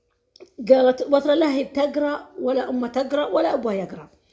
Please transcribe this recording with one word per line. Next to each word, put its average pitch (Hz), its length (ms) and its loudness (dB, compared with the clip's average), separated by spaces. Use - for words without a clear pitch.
قالت: 254 320 6
"وترى 285 340 2
لا 311 180 2
هي 269 100 0
بتقرأ 294 680 -2
ولا 240 280 -2
أمه 247 180 -4
تقرأ 277 380 -2
ولا 311 280 0
أبوها 226 200 -2
يقرأ". 180 360 -8